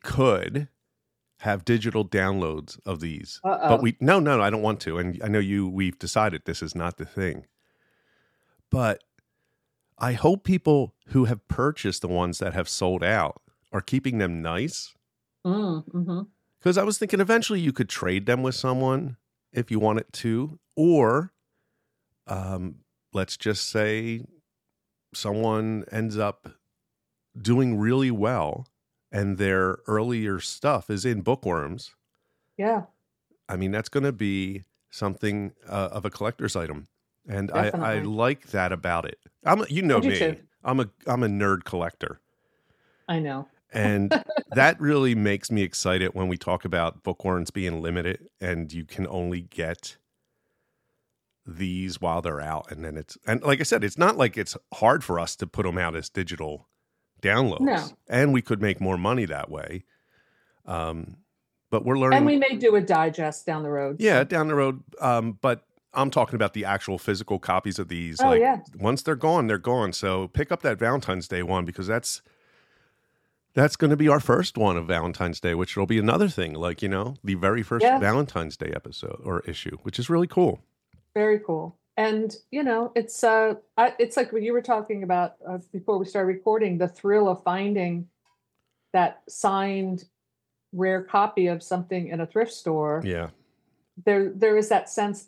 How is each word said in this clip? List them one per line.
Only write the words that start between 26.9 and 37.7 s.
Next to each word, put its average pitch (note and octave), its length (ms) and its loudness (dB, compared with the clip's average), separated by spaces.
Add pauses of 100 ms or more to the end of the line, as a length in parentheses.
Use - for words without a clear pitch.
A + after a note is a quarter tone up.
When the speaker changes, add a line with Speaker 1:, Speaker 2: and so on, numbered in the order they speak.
Speaker 1:
doing A#2+ 400 2
really B2 360 2
well G#2+ 560 -2 (420)
and G2 260 0
their F#2+ 500 2
earlier G#2+ 540 -2
stuff - 480 -2
is G2+ 160 -4
in A#2+ 180 0
Bookworms. F#2 720 -4 (600)
Speaker 2:
Yeah. G#3 280 0 (640)
Speaker 1:
I G2 80 -6
mean, F#2+ 160 -2
that's A2 160 -4
gonna C#3 240 -2
be G2 500 -4 (280)
something, G2+ 640 -4 (160)
uh, G2 240 -2
of G2+ 120 -8
a G2+ 60 -4
collector's - 460 -6
item. D2+ 300 -6 (420)
And G2+ 240 -4
I, F#2 60 0
I G#2 60 2
Speaker 2:
Definitely. G#2+ 380 -2 (120)